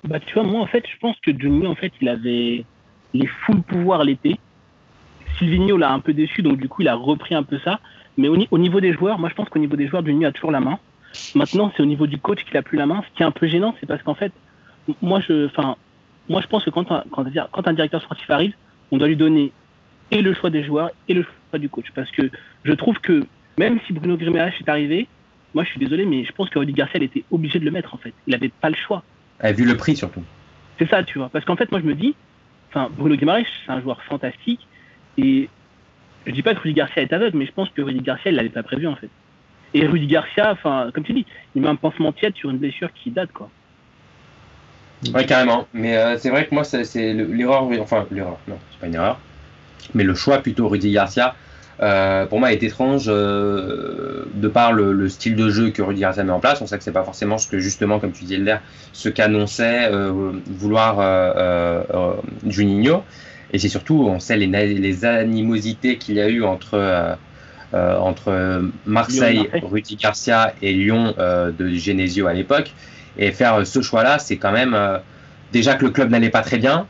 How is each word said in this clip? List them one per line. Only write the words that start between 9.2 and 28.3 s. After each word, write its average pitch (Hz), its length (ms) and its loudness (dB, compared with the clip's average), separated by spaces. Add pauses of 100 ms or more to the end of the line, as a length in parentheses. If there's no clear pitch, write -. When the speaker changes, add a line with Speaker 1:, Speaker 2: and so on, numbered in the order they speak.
Speaker 1:
je 165 60 -8
pense - 140 -6
qu'au - 100 -2
niveau 147 180 0
des 143 120 0
joueurs, 175 160 -2
Juninho 151 240 2
a 139 40 0
toujours - 180 -4
la 139 100 0
main. 131 180 -2 (560)
Maintenant, 185 420 0
c'est 151 60 2
au 143 40 6
niveau 151 200 2
du 147 120 -4
coach 202 260 -4
qu'il - 120 -6
a 135 60 2
plus - 140 -4
la 143 100 0
main. 190 220 0
Ce - 80 -20
qui 175 60 0
est 165 40 4
un 151 40 2
peu 170 160 -2
gênant, 180 340 0
c'est 143 60 -12
parce - 160 -6
qu'en - 120 -4
fait, 202 180 -4 (560)
m-, 151 120 -4
moi, 190 200 2
je, 151 260 2
enfin, 139 300 -2 (520)
moi, 190 140 0
je - 60 -10
pense 214 160 0
que 165 60 0
quand 175 200 -2
un, 165 220 -2
quand, 135 120 -4 (280)
quand 185 160 -2
un 165 40 2
directeur 160 300 -2
sportif - 280 -14
arrive, 165 220 2 (380)
on 139 80 0
doit 147 100 4
lui 156 80 2
donner 151 360 4 (580)
et 214 120 2
le 190 120 2
choix 180 160 -2
des 151 140 -2
joueurs 151 260 -2 (180)
et - 60 2
le 180 80 0 (280)
choix 156 80 -4
du 143 100 -6
coach. - 260 -10
Parce 131 160 -8
que 131 200 -2 (340)
je 147 80 2
trouve 202 260 2
que 151 260 2 (340)
même 220 280 2
si 185 60 -6
Bruno 170 240 -2
Guimaraes 165 440 0
est - 80 -6
arrivé, 151 380 0 (480)
moi, 160 100 0
je - 60 -6
suis - 100 -10
désolé, 151 240 0
mais 135 200 0
je - 80 -12
pense 185 180 -6
que - 80 0
Rudy 143 140 0
Garcia, 139 260 -2
il 139 60 0
était - 260 -6
obligé 160 280 0
de 156 60 -2
le 151 60 0
mettre, 160 240 -6
en 127 40 -16
fait. - 140 -14 (140)
Il 131 80 0